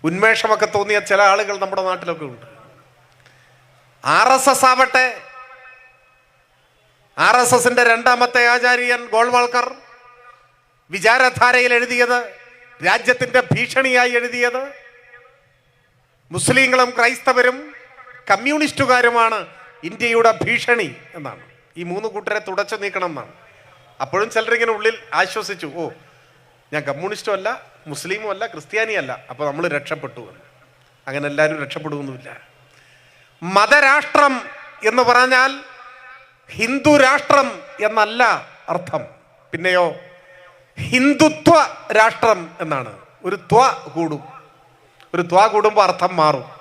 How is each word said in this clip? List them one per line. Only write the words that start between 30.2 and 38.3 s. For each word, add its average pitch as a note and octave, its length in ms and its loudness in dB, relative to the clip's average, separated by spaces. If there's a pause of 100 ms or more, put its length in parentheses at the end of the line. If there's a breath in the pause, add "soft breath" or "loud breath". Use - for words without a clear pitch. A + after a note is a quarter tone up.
അങ്ങനെ C#3+ 200 -6
എല്ലാവരും D3+ 360 -2
രക്ഷപ്പെടുകയൊന്നുമില്ല. C#3 800 -12 (1000 soft breath)
മതരാഷ്ട്രം C4+ 1000 2 (460)
എന്ന് B3 160 2
പറഞ്ഞാൽ B3+ 480 4 (960)
ഹിന്ദു C4+ 480 2
രാഷ്ട്രം C4+ 640 2 (240)
എന്നല്ല A3 380 0 (460)